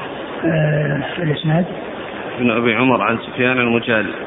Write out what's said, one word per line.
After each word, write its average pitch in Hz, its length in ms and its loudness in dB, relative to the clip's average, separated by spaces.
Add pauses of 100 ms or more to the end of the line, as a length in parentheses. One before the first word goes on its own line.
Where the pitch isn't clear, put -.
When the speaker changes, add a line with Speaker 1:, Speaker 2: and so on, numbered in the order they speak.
(440)
Speaker 1:
آه، 151 580 0 (160)
الإسناد. 160 460 0 (760)
Speaker 2:
ابن 120 120 2
أبي 117 240 2
عمر 120 280 4
عن 113 160 2
سفيان 127 400 0
المجالد. 117 540 2 (140)